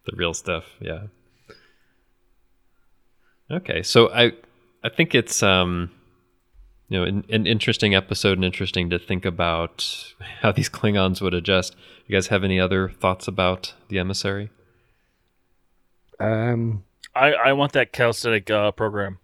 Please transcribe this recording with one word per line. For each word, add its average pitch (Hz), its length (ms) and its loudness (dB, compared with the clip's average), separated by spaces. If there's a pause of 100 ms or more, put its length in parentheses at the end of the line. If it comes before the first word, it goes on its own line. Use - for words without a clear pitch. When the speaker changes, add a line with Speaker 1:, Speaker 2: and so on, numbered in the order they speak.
Speaker 1:
The - 100 -10
real 85 180 -2
stuff, 82 300 -6 (160)
yeah. 82 280 -12 (2500)
Okay, 156 320 -6
so 117 300 6
I, 120 180 4 (540)
I - 20 -2
think - 260 0
it's, - 300 0
um, 90 480 2 (960)
you 95 100 -4
know, 90 80 0
an, 98 240 -2
an 107 160 0
interesting 107 480 0
episode 95 440 2
and 92 80 0
interesting 92 440 -4
to 85 100 -2
think 92 260 -6
about 85 920 -4 (240)
how 101 140 2
these - 160 0
Klingons 98 520 0
would 90 120 0
adjust. 90 420 0 (320)
You 98 80 -2
guys 95 120 2
have 98 180 2
any 95 120 2
other 92 300 2
thoughts 92 400 -2
about 92 460 -2 (160)
the 98 100 -2
emissary? 98 500 -4 (1700)
Speaker 2:
Um, 113 640 -2 (280)
Speaker 3:
I, 139 200 4
I 131 200 2
want 143 200 0
that 127 180 2
calisthenic, 117 580 0
uh, 104 220 2
program. 101 520 -4